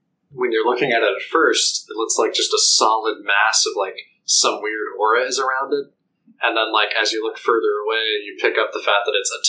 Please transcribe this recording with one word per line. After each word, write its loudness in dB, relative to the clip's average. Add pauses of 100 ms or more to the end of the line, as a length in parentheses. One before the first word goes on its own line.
(320)
when -4
you're 0
looking 0
at 2
it 4
at -6
first, 0
it -12
looks -2
like 2
just -2
a 2
solid 2
mass 2
of, -6
like, -4 (280)
some 2
weird -6
aura 2
is -4
around -2
it. -4 (480)
And 0
then, 0
like, 0
as 0
you -4
look -6
further 0
away, -2
you -14
pick 0
up 0
the -6
fact 0
that 0
it's -2
a -10